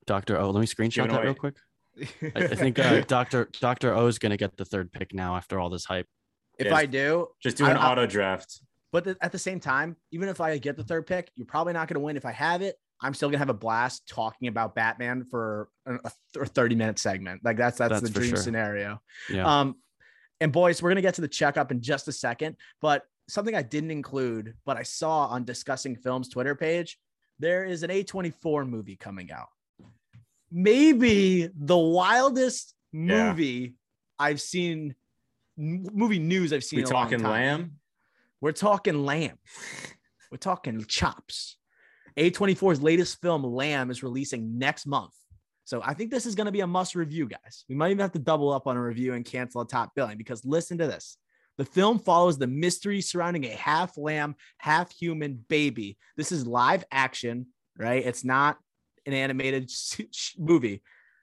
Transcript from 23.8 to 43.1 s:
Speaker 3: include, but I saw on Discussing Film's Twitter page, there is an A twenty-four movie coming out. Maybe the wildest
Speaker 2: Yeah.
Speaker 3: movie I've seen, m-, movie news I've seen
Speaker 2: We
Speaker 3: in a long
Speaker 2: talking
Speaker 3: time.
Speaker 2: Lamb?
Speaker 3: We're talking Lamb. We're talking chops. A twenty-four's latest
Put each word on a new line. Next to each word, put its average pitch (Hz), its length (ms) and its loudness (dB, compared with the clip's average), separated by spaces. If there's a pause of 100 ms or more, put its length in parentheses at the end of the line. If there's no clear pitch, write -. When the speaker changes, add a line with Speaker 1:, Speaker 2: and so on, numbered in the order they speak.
Speaker 3:
include, 123 640 -6 (100)
but 135 120 -2
I 117 80 -6
saw 143 420 -2
on 123 180 -4
Discussing 123 520 -6
Film's 127 320 -4
Twitter 127 260 -2
page, 165 440 -4 (420)
there 175 240 0
is 180 180 -6
an 170 80 -4
A 196 140 0
twenty-four 165 600 -2
movie 110 320 -8
coming 95 360 -14
out. 62 160 -14 (1040)
Maybe 202 1040 6
the 151 220 4
wildest 233 960 4 (180)
Speaker 2:
Yeah. 196 380 2
Speaker 3:
movie 127 440 -2 (440)
I've 147 220 2
seen, 160 540 -4 (640)
m-, 170 340 -4
movie 214 260 2
news 165 340 0
I've 139 120 0
seen 151 140 -4
Speaker 2:
We 139 40 2
Speaker 3:
in 131 80 -2
a - 20 0
long 127 120 4
Speaker 2:
talking 117 160 0
Speaker 3:
time. 107 100 0
Speaker 2:
Lamb? 143 420 0 (680)
Speaker 3:
We're 151 120 0
talking 190 520 2
Lamb. 143 340 -2 (920)
We're 131 80 -12
talking 123 480 -4
chops. - 720 -4 (600)
A 165 140 6
twenty-four's 185 520 4
latest 170 380 4